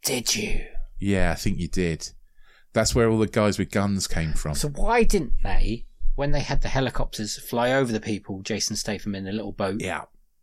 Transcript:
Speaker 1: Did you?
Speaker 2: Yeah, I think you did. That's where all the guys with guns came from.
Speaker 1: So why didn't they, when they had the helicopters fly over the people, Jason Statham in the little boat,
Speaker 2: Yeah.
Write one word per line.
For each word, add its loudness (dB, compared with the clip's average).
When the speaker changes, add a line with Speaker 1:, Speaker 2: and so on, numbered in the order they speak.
Speaker 1:
Did -4
you? -2
Speaker 2:
Yeah, 2
I -2
think -2
you -4
did. -2
That's 0
where 4
all 2
the 2
guys 0
with -2
guns 0
came 0
from. 0
Speaker 1:
So -2
why 2
didn't 4
they, 2
when 0
they 4
had 2
the 2
helicopters -2
fly -2
over 2
the 0
people, -8
Jason -4
Statham -6
in -8
the -6
little -6
boat, -4
Speaker 2:
Yeah. -6